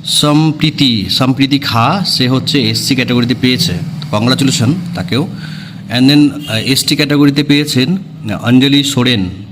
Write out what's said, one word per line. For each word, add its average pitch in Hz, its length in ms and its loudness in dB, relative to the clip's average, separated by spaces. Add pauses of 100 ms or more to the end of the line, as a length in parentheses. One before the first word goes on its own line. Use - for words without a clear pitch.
সম্প্রীতি, 147 1040 2
সম্প্রীতি 135 500 0
খা, 127 460 0
সে - 240 0
হচ্ছে 131 320 0
এসসি 113 340 0
ক্যাটাগরিতে 123 460 0
পেয়েছে, 127 300 0 (400)
কংগ্রাচুলেশন 123 640 2 (220)
তাকেও। 113 320 -2 (720)
And 131 100 0
then, 147 200 4
আহ, - 280 -6
এসটি 127 380 -2
ক্যাটাগরিতে 143 480 2
পেয়েছেন 143 540 0 (440)
অঞ্জলি 139 420 4
সোরেন 123 420 0 (260)